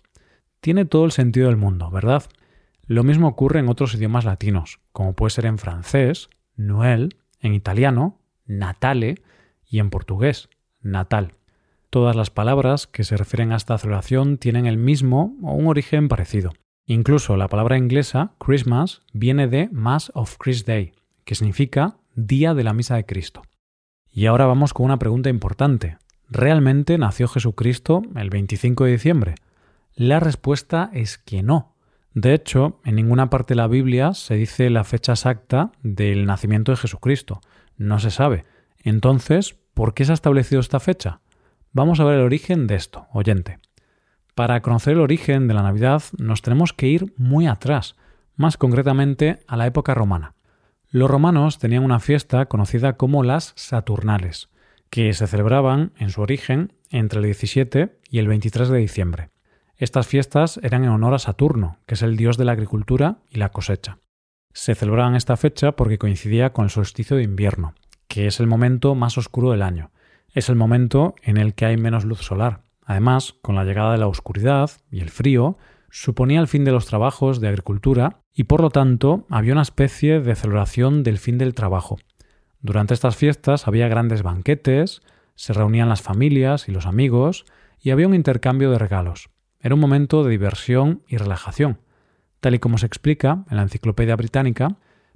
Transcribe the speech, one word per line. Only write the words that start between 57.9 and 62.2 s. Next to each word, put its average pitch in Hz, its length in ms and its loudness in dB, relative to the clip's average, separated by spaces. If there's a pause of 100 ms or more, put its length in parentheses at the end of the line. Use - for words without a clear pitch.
y 117 100 -2
el 107 80 2
veintitrés 110 400 0
de 127 120 2
diciembre. 87 500 -4 (480)
Estas 123 300 -2
fiestas 143 560 0
eran 123 220 0
en 123 40 2
honor 113 240 2
a 135 60 0
Saturno, 110 680 -2
que 117 100 -6
es 104 60 -6
el 113 140 0
dios 113 220 0